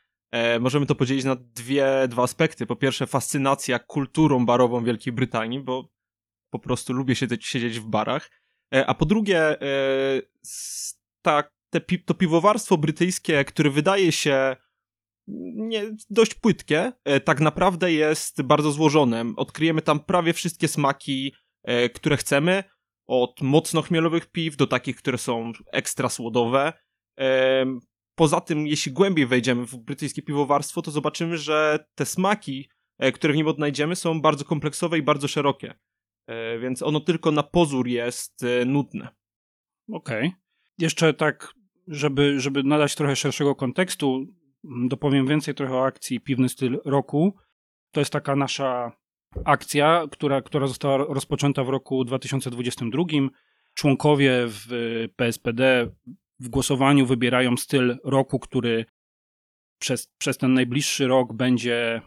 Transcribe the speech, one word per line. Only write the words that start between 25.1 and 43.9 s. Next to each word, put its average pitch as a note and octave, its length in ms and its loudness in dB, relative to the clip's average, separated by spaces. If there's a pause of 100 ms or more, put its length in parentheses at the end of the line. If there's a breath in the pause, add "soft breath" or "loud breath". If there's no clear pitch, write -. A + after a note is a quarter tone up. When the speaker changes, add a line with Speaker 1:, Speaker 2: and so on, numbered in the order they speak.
Speaker 1:
są A#2 340 -6 (200)
ekstra C3 360 -4
słodowe. B2 640 0 (440)
Em, C3 640 2 (340)
poza D#3+ 260 4
tym, D3+ 260 -4
jeśli D3 260 -4
głębiej E3 340 2
wejdziemy B2 400 0
w B2+ 100 -16
brytyjskie C3+ 460 -10
piwowarstwo, C#3+ 600 -2
to D#3+ 80 -10
zobaczymy, D3+ 480 -4
że D3+ 560 0
te C#3 120 -4
smaki, F#3 600 -4 (300)
e, C3+ 140 0
które D3+ 200 0
w D3 40 2
nim D#3 120 2
odnajdziemy, D3 480 -2
są D#3+ 240 -2
bardzo D3 240 2
kompleksowe D#3 540 -2
i D3+ 40 -2
bardzo C#3+ 260 0
szerokie. C#3 460 -4 (520)
E, A2+ 320 -8
więc B2+ 240 -6
ono D3+ 180 0
tylko D#3+ 320 0
na D3 100 0
pozór C#3+ 460 0
jest, B2 540 -6
e, B2 220 0
nudne. C3+ 440 -2 (840)
Speaker 2:
Okej. D3 400 -4 (460)
Jeszcze D#3+ 360 2
tak, - 400 -4 (340)
żeby, C#3+ 520 2
żeby C#3 220 -2
nadać D3 320 2
trochę C#3 220 0
szerszego C#3+ 380 0
kontekstu, C3+ 720 -2 (380)